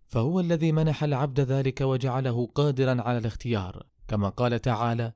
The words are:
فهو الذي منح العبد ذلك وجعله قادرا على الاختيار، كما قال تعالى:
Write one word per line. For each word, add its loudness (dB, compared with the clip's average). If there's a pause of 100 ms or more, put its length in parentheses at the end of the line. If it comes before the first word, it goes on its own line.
فهو 0
الذي 2
منح 2
العبد 0
ذلك 0
وجعله 0
قادرا 2
على 0
الاختيار، -4 (220)
كما 0
قال 0
تعالى: -2